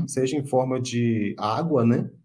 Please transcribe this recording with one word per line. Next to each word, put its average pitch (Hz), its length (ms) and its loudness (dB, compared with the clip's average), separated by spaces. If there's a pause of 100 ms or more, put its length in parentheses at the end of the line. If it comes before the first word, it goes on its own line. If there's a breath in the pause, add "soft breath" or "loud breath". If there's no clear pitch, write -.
seja 131 300 -2
em 131 100 -4
forma 131 340 0
de 117 560 0
água, 127 480 0
né, 117 240 4 (160)